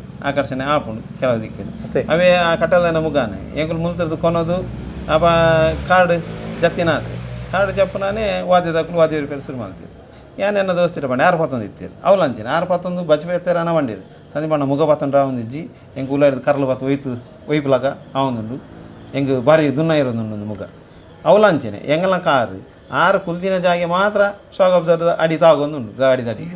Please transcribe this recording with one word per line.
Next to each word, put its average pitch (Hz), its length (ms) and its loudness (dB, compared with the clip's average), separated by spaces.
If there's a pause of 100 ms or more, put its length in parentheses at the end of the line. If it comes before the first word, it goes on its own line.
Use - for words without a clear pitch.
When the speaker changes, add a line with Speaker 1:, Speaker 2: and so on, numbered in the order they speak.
(240)
Speaker 1:
ಆಕರ್ಷಣೆ 135 400 -2
ಆಪುಂಡು 135 560 -4
ಕೆಲವು 120 220 0
ದಿಕ್ಕಿನ. 110 260 -10
Speaker 2:
ಅತ್ತೆ. - 340 -4
Speaker 1:
ಅವೇ 175 300 4
ಆ 170 240 2
ಕಟ್ಟಲನ 165 420 2
ಮುಖಾನೆ 143 640 -2
ಎಂಕುಲು 165 180 -4
ಮುಲ್ತರದು 165 380 -4
ಕೊನೋದು 170 380 0 (580)
ಅಪ 156 100 4 (640)
ಕಾರ್ಡ್ 180 240 4 (500)
ಜತ್ತಿನ 170 280 0
ಆತ್ರೆ. - 320 -4 (300)
ಕಾರ್ಡ್ 190 240 0
ಜಪ್ಪನಾನೆ 196 680 -2
ವಾದ್ಯದಕ್ಕಲು 170 560 0
ವಾದ್ಯ 156 220 4
ರಿಪೇರಿ 143 220 -6
ಶುರು 131 160 -12
ಮಾಡ್ತೀರಿ. 92 340 -12 (520)
ಏನೇನೋ 196 320 0
ದೋಸ್ತಿರ 165 300 0
ಬಣ್ಣ 127 160 0
ಆರು 175 160 4
ಪತ್ತೊಂದು 131 280 -2
ಇತ್ತೀರಿ. 92 280 -14 (100)
ಅವಳು 190 180 4
ಅಂಚೇನೆ 117 280 -2
ಆರು 170 160 0
ಪತ್ತೊಂದು 180 380 -4
ಬಚ್ಪೆ 165 320 0
ಎತ್ತಾರ 175 220 -2
ಹಣ 165 160 0
ಬಂದಿರಿ. 113 480 -4 (120)
ಸಂದೀಪಣ್ಣ 156 300 -2
ಮುಗ 139 200 0
ಬತ್ತನ 147 280 2
ರಾ 139 120 4
ಒಂದಿಜ್ಜಿ, 127 460 -6 (280)
ಎಂಕ್ 135 140 -6
ಉಳ್ಳಾರಿದ 143 260 2
ಕರ್ರಲ 135 280 0
ಬತ್ತ 131 180 -2
ಒಯ್ತು, 135 420 -4 (240)
ಒಯ್ಪುಲಕ 139 360 0 (300)
ಆ 135 60 0
ಒಂದುಂಡು. 120 340 -4 (640)
ಎಂಕ್ 135 280 0
ಬಾರಿ 151 300 4
ದುನ್ನ 160 160 0
ಇರೋದುಂಡು 117 420 0
ಒಂದು 104 120 -8
ಮುಗ. 104 160 -8 (640)
ಅವಲಾಂಚೆನೆ, 160 520 4
ಎಂಗಲ 180 400 0
ಕಾರು. 123 500 0 (240)
ಆರು 170 280 2
ಕುಲ್ತಿನ 185 380 -4
ಜಾಗೆ 175 280 2
ಮಾತ್ರ 202 360 2 (340)
ಸ್ವಾಗತ 175 480 4 (160)
ಅಡಿ 160 180 2
ತಾಗೊಂದುಂಡು, 147 600 2
ಗಾಡಿ 127 280 2
ದಡಿ. 117 200 -6 (100)